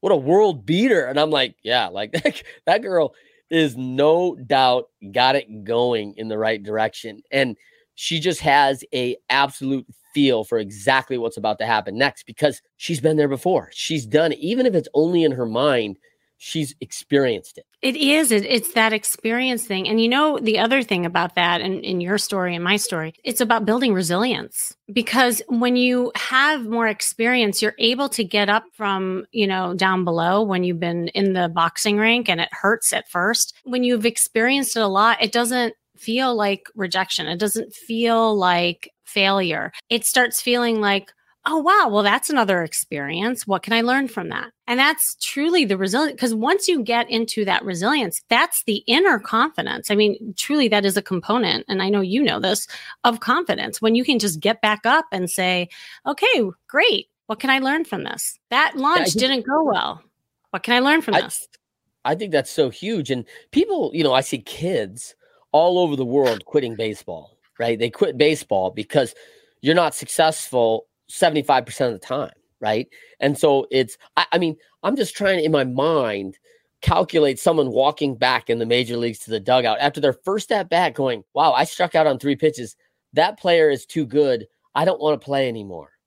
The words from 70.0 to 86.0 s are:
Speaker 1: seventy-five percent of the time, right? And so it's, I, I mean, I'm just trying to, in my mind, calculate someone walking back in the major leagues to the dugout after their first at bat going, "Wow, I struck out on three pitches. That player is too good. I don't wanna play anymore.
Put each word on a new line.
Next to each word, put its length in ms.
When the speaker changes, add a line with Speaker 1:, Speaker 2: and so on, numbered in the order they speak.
Speaker 1:
seventy-five 580
percent 280
of 60
the 60
time, 280
right? 280
And 180
so 340
it's, 260
I, 160
I 40
mean, 180
I'm 120
just 200
trying 220
to, 80
in 60
my 120
mind, 720
calculate 580
someone 320
walking 440
back 340
in 100
the 60
major 320
leagues 220
to 120
the 80
dugout 400
after 220
their 120
first 380
at 180
bat 240
going, 300
"Wow, 200
I 100
struck 320
out 100
on 140
three 160
pitches. 400
That 260
player 300
is 160
too 200
good. 420
I 100
don't 160
wanna 160
play 300
anymore. 440